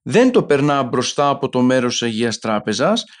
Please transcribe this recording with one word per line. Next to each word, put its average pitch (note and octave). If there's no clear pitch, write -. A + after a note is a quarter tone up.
δεν A#3+
το G#3+
περνά C#3+
μπροστά B2
από C3+
το B2+
μέρος B2
της -
Αγίας A2+
Τράπεζας, A2+